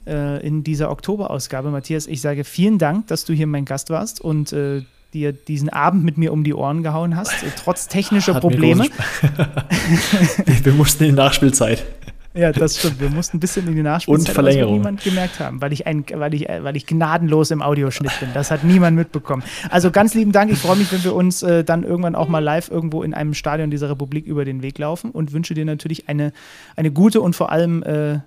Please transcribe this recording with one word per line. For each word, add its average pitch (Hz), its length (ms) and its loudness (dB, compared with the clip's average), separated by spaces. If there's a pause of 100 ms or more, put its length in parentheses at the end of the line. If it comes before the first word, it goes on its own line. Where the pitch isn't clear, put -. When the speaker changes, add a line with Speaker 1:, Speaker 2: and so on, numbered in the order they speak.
Speaker 1:
äh, 143 400 -4
in 151 180 -4
dieser 156 260 -2
Oktoberausgabe. 147 800 -6
Matthias, 147 360 -6
ich 143 140 -8
sage 143 240 -4
vielen 202 340 2
Dank, 165 280 0
dass - 180 -4
du - 80 -4
hier 156 140 0
mein 147 180 -2
Gast 139 260 -8
warst 175 300 -6
und, 156 320 -4
äh, 139 300 -4 (320)
dir 147 180 -4
diesen 147 380 -4
Abend 165 340 2
mit 160 140 0
mir 160 140 2
um 156 120 0
die 147 80 0
Ohren 143 300 -2
gehauen 160 340 -2
hast, - 260 -6
äh, - 40 -6 (100)
trotz - 320 -4
technischer 196 460 2
Speaker 2:
Hat - 100 0
mir 170 60 6
Speaker 1:
Probleme. 165 380 4
Speaker 2:
großen - 40 -10
Sp-, - 1500 0
<laughs> - 0 -
wir, 123 200 6
wir 135 80 6
mussten 147 300 4
in 156 60 6
die 139 60 6
Nachspielzeit. 135 680 2 (480)
Speaker 1:
Ja, 170 180 2
das 147 260 0
stimmt. 143 220 -2
Wir 139 80 0
mussten 165 300 -2
ein - 20 -6
bisschen 185 260 -2
in 160 100 -2
die 156 60 0
Nachspielzeit, 151 460 2
Speaker 2:
Und - 60 -2
Verlängerung. 139 320 4
Speaker 1:
was 104 80 2
wird 104 100 2
niemand 202 180 -4
gemerkt 185 380 -2
haben, 131 220 -6
weil 143 100 -4
ich 143 140 -6
ein, 151 260 -2
weil 151 220 -4
ich, 147 160 -4
äh, 85 120 -8
weil 143 140 -6
ich 139 100 -8
gnadenlos 160 640 2
im 151 120 -2
Audioschnitt 139 580 -2
bin. 131 140 -6
Das 139 160 -2
hat 151 120 -2
niemand 175 320 6
mitbekommen. 147 480 -2 (280)
Also 180 200 4
ganz 208 220 4
lieben 214 200 2
Dank. 208 200 4
Ich 190 60 2
freue 175 180 2
mich, 196 160 2
wenn 185 100 0
wir 180 120 0
uns, 180 280 2
äh, 170 220 4
dann 170 180 0
irgendwann 175 320 -2
auch 156 140 0
mal 160 160 0
live 156 260 -2
irgendwo 160 320 -4
in 156 120 -6
einem 151 180 -4
Stadion 151 380 -4
dieser 147 180 -4
Republik 143 380 -6
über 147 180 -4
den 135 160 -8
Weg 135 160 -10
laufen 165 360 -6
und 156 200 -6
wünsche 170 220 -4
dir 156 100 -4
natürlich 156 460 -6
eine, 147 220 -2 (440)
eine 160 140 0
gute 208 320 4
und 175 120 0
vor - 160 -4
allem, 165 340 0
äh, 151 420 -2